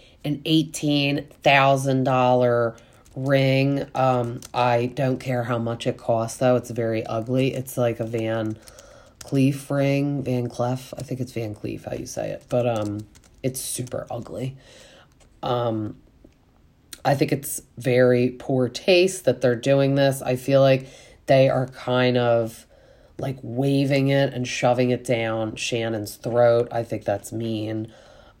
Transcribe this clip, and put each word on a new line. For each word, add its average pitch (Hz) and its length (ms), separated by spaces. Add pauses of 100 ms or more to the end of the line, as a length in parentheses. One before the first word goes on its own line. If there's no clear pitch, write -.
(260)
an 147 200
eighteen 151 800 (160)
thousand 135 600
dollar 123 720 (400)
ring. 135 800
Um, 123 480 (100)
I 123 440
don't 131 240
care 123 240
how 117 160
much 113 260
it 120 100
costs, 113 440
though. 123 160
It's 120 160
a - 20
very 113 320
ugly. 127 480
It's - 240
like 120 220
a 113 80
Van 113 500 (600)
Cleef 135 500
ring. 139 540
Van 123 260
Cleef. 123 480
I - 60
think 131 180
it's 123 120
Van 110 200
Cleef, - 340
how - 80
you 120 120
say 107 240
it. 98 180
But, 123 160
um, 107 400 (380)
it's 131 180
super - 480
ugly. 120 480 (840)
Um, 113 540 (1080)
I 143 80
think 139 180
it's - 300 (160)
very 123 540
poor 127 380
taste 185 560
that 123 160
they're 123 140
doing 139 380
this. 139 300
I 127 120
feel 135 260
like 135 260 (380)
they 135 220
are 127 200
kind 123 500
of, 117 500 (500)
like, 135 240
waving 139 680
it 139 240
and 123 120
shoving 123 440
it 123 160
down 110 500
Shannon's 113 600
throat. 120 540
I 120 140
think 110 220
that's 101 260
mean. 110 560 (540)